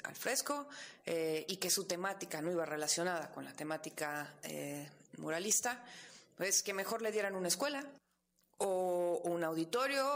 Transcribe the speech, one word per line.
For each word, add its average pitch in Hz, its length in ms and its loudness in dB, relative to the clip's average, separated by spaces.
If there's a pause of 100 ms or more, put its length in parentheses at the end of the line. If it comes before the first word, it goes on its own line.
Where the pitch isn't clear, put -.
al - 120 -6
fresco, 285 540 -2 (380)
eh, 160 420 0
y 190 80 -2
que 180 140 0
su 196 160 2
temática 180 560 -2
no 165 80 0
iba 170 160 2
relacionada 151 640 0
con 135 160 -8
la 135 80 -12
temática, 151 880 -4
eh, 147 440 -6 (320)
muralista, 202 680 2 (520)
pues 190 260 4
que 202 100 -2
mejor 196 300 0
le 214 100 2
dieran 196 220 2
una 185 140 2
escuela 277 360 0 (720)
o 180 680 4
un 170 200 2
auditorio 240 720 2